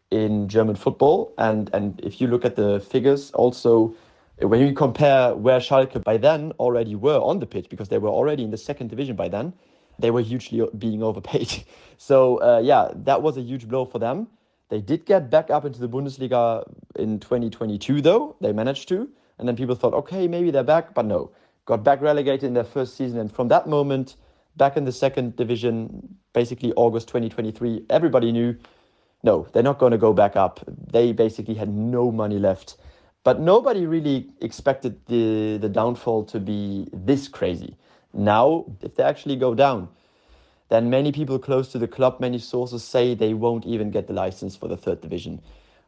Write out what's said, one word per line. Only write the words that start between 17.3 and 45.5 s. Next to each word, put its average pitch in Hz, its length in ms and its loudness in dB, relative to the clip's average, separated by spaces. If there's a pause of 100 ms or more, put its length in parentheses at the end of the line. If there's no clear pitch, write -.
twenty-two, 113 500 -4
though. 220 400 2
They 107 120 0
managed 117 340 -4
to. 202 200 -4 (300)
And 117 100 -6
then 120 80 -2
people 123 200 -2
thought, - 180 0
"Okay, 185 340 -2
maybe 175 220 0
they're 139 140 0
back." 160 320 0
But 113 100 0
no, 98 240 -2 (360)
got 113 180 -2
back 139 180 2
relegated 139 440 0
in 123 100 -4
their 120 80 2
first 131 320 -6
season. 123 240 -6
And 107 120 -6
from 123 180 -4
that 165 180 4
moment, 143 480 -2 (420)
back 139 200 4
in 147 80 -2
the 131 60 -2
second 127 440 -2
division, 117 840 -4 (160)
basically 120 400 -2
August 117 340 2
twenty 113 220 -4
twenty-three, 110 640 -6
everybody 127 400 2
knew, 117 260 0 (640)
no, 90 320 2
they're - 80 4
not 139 160 2
gonna 120 220 4
go 110 140 4
back 101 220 4
up. 95 260 0 (300)
They 120 200 4
basically 110 420 -2
had 107 160 -6
no 120 420 -2
money 107 280 -2
left. 95 380 -2 (460)
But 127 160 4
nobody 202 460 2
really 151 460 -2 (100)
expected 131 640 -4
the, 110 520 0
the 104 120 -4
downfall 113 540 -2
to 110 160 -8
be 101 520 -6
this 131 360 -2
crazy. - 500 -6 (360)
Now, 113 520 2 (160)
if - 140 -12
they - 80 0
actually 143 320 -2
go 127 180 0
down, 117 340 2 (840)
then 117 200 2
many 139 220 2
people 139 260 -4
close 131 340 -2
to - 60 -8
the 117 100 -2
club, 127 320 0
many 123 200 -4
sources 123 440 -6
say 123 300 0
they 110 200 0
won't 113 320 -2
even 107 260 -4
get 98 160 -4
the 101 60 -8
license 95 420 -6
for - 120 -12
the 87 80 -6
third 92 260 -6
division, 85 380 -10 (480)